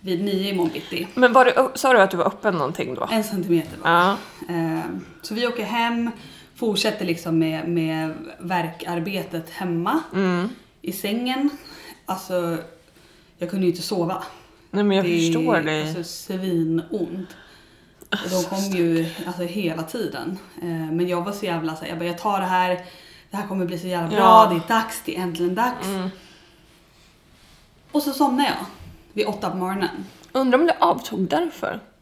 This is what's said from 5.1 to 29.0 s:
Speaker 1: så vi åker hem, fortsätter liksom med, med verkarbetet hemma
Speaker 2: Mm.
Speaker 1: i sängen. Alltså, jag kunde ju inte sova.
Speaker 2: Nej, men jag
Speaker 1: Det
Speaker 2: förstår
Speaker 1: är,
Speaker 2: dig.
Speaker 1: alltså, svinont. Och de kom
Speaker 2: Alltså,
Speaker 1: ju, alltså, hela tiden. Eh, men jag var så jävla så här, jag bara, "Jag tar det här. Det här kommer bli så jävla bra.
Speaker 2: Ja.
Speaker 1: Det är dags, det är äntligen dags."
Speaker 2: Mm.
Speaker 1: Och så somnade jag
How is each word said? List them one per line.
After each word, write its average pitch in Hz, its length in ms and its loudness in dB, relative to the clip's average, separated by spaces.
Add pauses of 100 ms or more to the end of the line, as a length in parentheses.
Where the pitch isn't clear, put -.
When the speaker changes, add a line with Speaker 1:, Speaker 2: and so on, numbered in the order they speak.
Speaker 1:
så - 120 -8
vi 240 140 0
åker 233 160 -4
hem, 233 480 0 (440)
fortsätter 208 500 0
liksom 170 340 0
med, 160 300 0
med 160 440 -2 (260)
verkarbetet 170 1080 -4
hemma 185 500 -2 (140)
Speaker 2:
Mm. 185 360 0 (320)
Speaker 1:
i - 100 -6
sängen. 247 580 -2 (560)
Alltså, 180 520 -2 (800)
jag 175 120 -6
kunde 190 160 0
ju 175 60 4
inte 175 120 -4
sova. 185 400 -2 (480)
Speaker 2:
Nej, 208 120 2
men 196 140 6
jag 190 80 4
Speaker 1:
Det 170 140 2
Speaker 2:
förstår 165 380 4
Speaker 1:
är, 156 60 2
Speaker 2:
dig. 156 180 0
Speaker 1:
alltså, 165 220 -6
svinont. 170 1300 -4 (840)
Och - 60 -4 (120)
de 180 140 0
kom 180 140 -4
Speaker 2:
Alltså, 196 200 -2
Speaker 1:
ju, 165 280 2 (220)
alltså, 175 160 -6
hela 170 400 -4
tiden. 185 540 -6 (240)
Eh, 175 60 -6
men 165 400 -2
jag 175 180 0
var 196 60 -6
så 196 140 -6
jävla 160 300 -4
så - 60 -12
här, 160 80 -8
jag 170 100 -6
bara, 170 60 -4
"Jag 175 120 -4
tar 202 220 0
det 185 60 -2
här. 185 400 0 (460)
Det 196 60 -8
här 202 100 -6
kommer 190 180 -2
bli 170 140 -6
så 180 80 -8
jävla 170 220 -2
bra. 208 100 0
Speaker 2:
Ja. 220 300 10
Speaker 1:
Det 175 60 2 (180)
är - 60 4
dags, - 260 -6
det - 120 -6
är 185 40 -4
äntligen 175 340 -2
dags." 226 320 -2
Speaker 2:
Mm. 190 220 -4 (1800)
Speaker 1:
Och 302 120 2
så 277 100 -2
somnade 269 360 2
jag - 160 -4 (480)